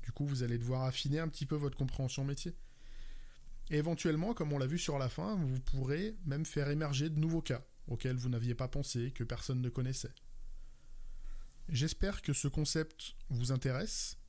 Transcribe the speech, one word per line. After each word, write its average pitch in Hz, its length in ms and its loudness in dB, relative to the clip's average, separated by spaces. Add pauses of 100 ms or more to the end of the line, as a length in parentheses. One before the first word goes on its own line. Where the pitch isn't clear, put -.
Du - 80 -4
coup, 143 160 -2
vous 135 160 0
allez 120 160 0
devoir 127 240 0
affiner 139 380 2
un 165 80 0
petit 151 180 -4
peu 151 80 0
votre 143 220 0
compréhension 135 480 0
métier. 139 300 -2 (1160)
Et 151 60 2
éventuellement, 165 580 2
comme 147 180 0
on 143 60 2
l'a 131 80 4
vu 156 120 2
sur 143 200 2
la 131 100 2
fin, 196 280 -2
vous 131 240 2
pourrez 143 640 2
même 151 220 0
faire 143 240 0
émerger 147 400 2
de 151 100 2
nouveaux 165 220 4
cas - 220 0 (220)
auxquels 127 300 0
vous 123 140 0
n'aviez 120 240 2
pas 131 120 0
pensé, 127 460 0
que - 100 -2
personne 123 380 0
ne 127 80 2
connaissait. 127 460 -2 (1500)
J'espère 165 540 2
que 147 100 2
ce 139 160 4
concept - 680 0 (140)
vous 123 240 2
intéresse 131 640 0 (120)